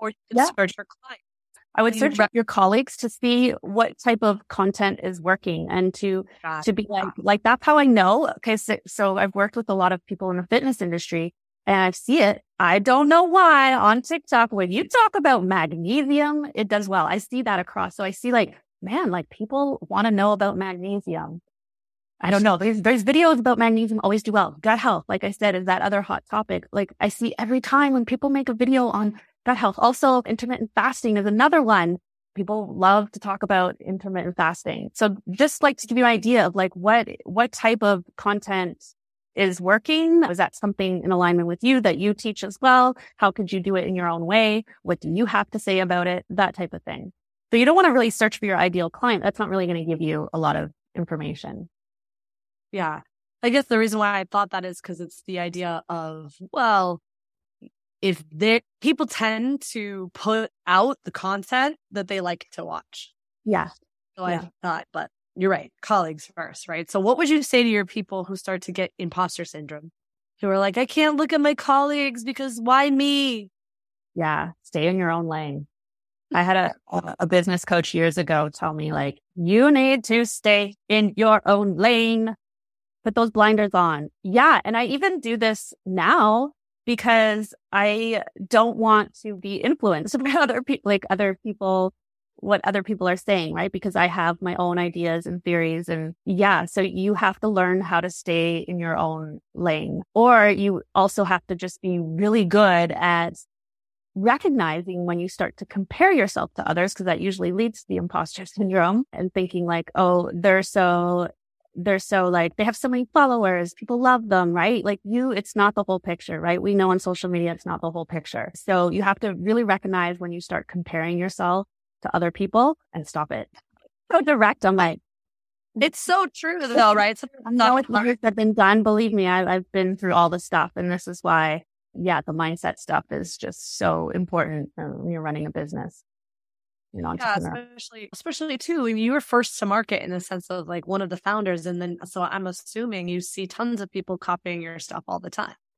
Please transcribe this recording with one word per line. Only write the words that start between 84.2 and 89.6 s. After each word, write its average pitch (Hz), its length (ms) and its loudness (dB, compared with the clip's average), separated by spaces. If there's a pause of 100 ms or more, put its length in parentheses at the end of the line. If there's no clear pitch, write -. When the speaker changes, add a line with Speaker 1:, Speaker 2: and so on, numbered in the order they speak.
Speaker 2:
Yeah. 240 420 4
And 226 120 -2
I 240 100 0
even 302 340 -2
do 233 160 -4
this 220 360 -2 (140)
now 220 640 4 (340)
because 220 680 2 (180)
I 208 520 0 (220)
don't 226 300 4
want 214 460 4
to 208 140 -10
be 196 200 -8
influenced 208 640 0